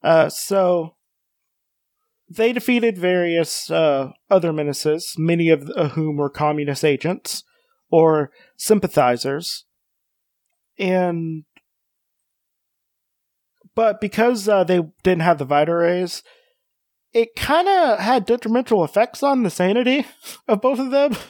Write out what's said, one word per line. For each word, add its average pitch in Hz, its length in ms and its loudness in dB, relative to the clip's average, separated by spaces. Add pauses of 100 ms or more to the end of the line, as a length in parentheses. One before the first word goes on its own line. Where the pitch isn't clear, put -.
Uh, 160 240 4
so 180 640 -2 (1300)
they 226 240 -2
defeated 233 460 0
various, 170 720 0
uh, 156 400 0 (200)
other 170 220 2
menaces, 151 640 -4
many 165 320 0
of, 143 260 2
uh, 156 140 -2
whom 156 300 -4
were 143 120 -2
communist 151 540 -4
agents 156 580 -2 (480)
or 160 400 4 (260)
sympathizers. 143 1080 -2 (1120)
And, 170 680 -2 (2250)
but 220 260 0
because, 214 480 0
uh, 196 160 4
they 180 180 0 (200)
didn't 185 200 2
have 165 160 4
the 143 60 -6
Vita 147 300 2
Rays, 175 480 0 (920)
it 226 220 0
kinda 339 680 2
had 226 260 0
detrimental 233 580 0
effects - 380 -2
on 277 200 0
the 214 80 0
sanity 240 560 0 (200)
<laughs> - 220 -20
of 208 120 0
both 254 180 0
of 262 120 -4
them. 277 260 0 (140)